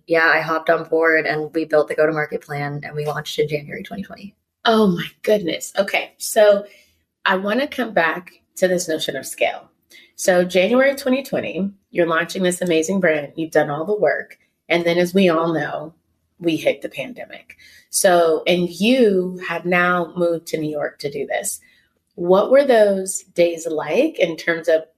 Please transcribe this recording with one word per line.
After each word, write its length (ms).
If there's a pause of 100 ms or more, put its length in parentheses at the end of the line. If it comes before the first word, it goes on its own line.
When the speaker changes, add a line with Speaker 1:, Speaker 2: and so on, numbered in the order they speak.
Speaker 1:
yeah, 260
I 80
hopped 300
on 180
board 380
and 280
we 100
built 240
the 60
go-to-market 480
plan 420
and 100
we 120
launched 320
in 100
January 340
twenty 200
twenty. 320 (300)
Speaker 2:
Oh 240
my 180 (160)
goodness. 560
Okay. 400
So 480 (580)
I 120
wanna 300
come 260
back 400 (240)
to 120
this 200
notion 280
of 100
scale. 440 (460)
So 280
January 500
twenty 280
twenty, 480 (200)
you're 160
launching 360
this 180
amazing 400
brand. 360
You've 160
done 180
all 160
the 120
work. 400 (300)
And 160
then 140
as 160
we 140
all 240
know, 420 (440)
we 180
hit 260
the 60
pandemic. 680 (340)
So, 580
and 200
you 760
have 180
now 520
moved 320
to 100
New 120
York 300
to 100
do 160
this. 340 (560)
What 340
were 140
those 580 (120)
days 320
like 520
in 180
terms 320
of 140 (160)